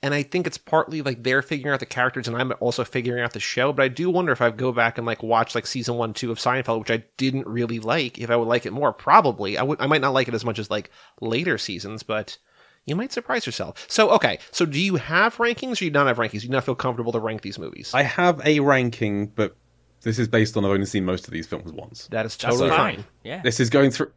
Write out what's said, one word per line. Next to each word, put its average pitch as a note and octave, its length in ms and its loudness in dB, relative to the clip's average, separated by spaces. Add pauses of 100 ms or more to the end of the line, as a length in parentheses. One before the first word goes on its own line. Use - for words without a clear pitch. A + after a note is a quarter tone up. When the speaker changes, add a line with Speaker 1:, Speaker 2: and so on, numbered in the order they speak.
Speaker 1:
And C#3+ 120 -2
I D3 100 0
think F3 240 -2
it's - 100 -6
partly, D#3 440 -2
like, B2 220 -4
they're C3 180 2
figuring C#3+ 320 -4
out C3+ 80 -2
the A#2 40 -8
characters, B2 440 -2
and A#2 80 -4
I'm B2+ 240 -2
also A#2 240 0
figuring B2 360 -4
out A#2+ 120 -4
the G#2 80 -8
show. C3+ 320 0
But C3+ 100 2
I C3+ 60 4
do D3 200 -2
wonder F3+ 220 2
if A#2+ 100 0
I A#2 100 4
go B2+ 200 -2
back A#2 260 2
and, A#2 80 -6
like, A2+ 180 -4
watch, A2+ 320 2
like, A#2 120 -2
season A#2+ 280 -4
one, A2+ 180 -2
two A#2 180 -4
of A2+ 80 -6
Seinfeld, B2 400 0
which A2 120 -4
I A2+ 120 0 (140)
didn't C3 300 -2
really A#2 320 -2
like, A#2+ 380 -2
if A#2 120 -8
I A#2 80 4
would A#2 100 2
like A#2+ 180 2
it G2 60 -6
more. B2+ 220 0
Probably. G#2+ 640 4
I G#2+ 60 0
would, C#3+ 180 -2
I C3+ 60 0
might D3+ 120 4
not C3+ 140 2
like B2+ 160 2
it A#2+ 40 -2
as A2+ 120 -2
much A2+ 120 -2
as, G#2+ 120 -6
like, G#2 200 -4 (300)
later A#2+ 380 0
seasons, G#2 460 -8
but G#2+ 340 -4 (480)
you D3 100 -4
might A#3+ 160 -4
surprise - 340 -4
yourself. - 440 -8
So, A3 220 4
okay. A#2+ 280 4 (120)
So - 140 0
do D3 140 -2
you F#3+ 160 0
have F3 420 2
rankings, A#3 360 -2
or - 20 -2
do F#3+ 100 -4
you D#3 60 -2
not C#3+ 160 4
have A#2+ 100 2
rankings? G#2+ 240 -2
Do A#2+ 60 -12
you B2 40 -4
not C3 120 0
feel B2+ 120 -2
comfortable A#2 360 -2
to A2+ 80 0
rank A2 220 -4
these - 180 -10
movies? - 340 -10
Speaker 2:
I C3+ 100 4
have D#3+ 420 2
a D3+ 160 6
ranking, A#2 680 2
but G#2+ 280 -2 (480)
this A2+ 140 -2
is A#2 120 0
based A2 260 2
on G2+ 80 2
I've G2 80 2
only G2 140 2
seen G2 180 -2
most F2+ 240 -2
of F2 60 -14
these E2 120 -6
films D#2+ 280 -10
once. - 340 -16
Speaker 1:
That A2 180 -4
is A2 120 -10
Speaker 3:
That's A#2+ 180 0
Speaker 1:
totally C3+ 140 2
Speaker 3:
fine. D#3+ 260 2
Speaker 1:
fine. G#2 100 -14 (200)
Speaker 3:
Yeah. D#3+ 160 -10
Speaker 2:
This B2 180 0
is A#2+ 100 4
going C#3 220 6
through - 260 -4